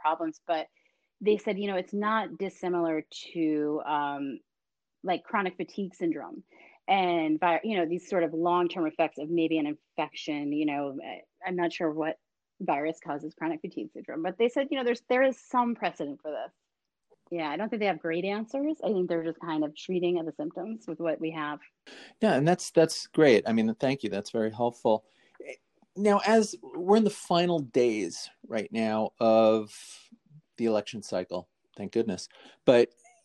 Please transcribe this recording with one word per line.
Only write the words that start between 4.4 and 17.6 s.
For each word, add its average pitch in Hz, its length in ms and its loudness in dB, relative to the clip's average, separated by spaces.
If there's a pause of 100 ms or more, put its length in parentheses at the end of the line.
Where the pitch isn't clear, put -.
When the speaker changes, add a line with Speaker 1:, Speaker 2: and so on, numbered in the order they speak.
Speaker 1:
like, 175 180 -2
chronic 190 340 -4
fatigue 185 380 -8
syndrome 151 480 -6 (460)
and 170 500 2
vi-, 170 240 2
you 220 140 -2
know, 175 100 2
these 170 220 -6
sort 180 160 2
of 156 100 -4
long-term 175 520 0
effects 156 320 -2
of 151 120 -8
maybe 160 280 2
an 147 80 0
infection, 147 840 -6
you 151 140 0
know, 143 380 -4
I, 95 160 -12 (260)
I'm 185 100 -4
not 170 160 0
sure 165 200 -2
what 156 260 -4 (420)
virus 160 440 -2
causes 147 300 -8
chronic 160 260 -6
fatigue 156 320 -10
syndrome, - 300 -10
but 185 160 -6
they 233 100 4
said, 277 220 -2
you 277 80 -2
know, 254 60 -2
there's, 233 240 0
there 254 140 4
is 269 160 2
some 240 380 0
precedent 156 440 -6
for 156 100 -10
this. 135 220 -8 (800)
Yeah, 160 200 -4
I 147 60 -4
don't 208 120 -4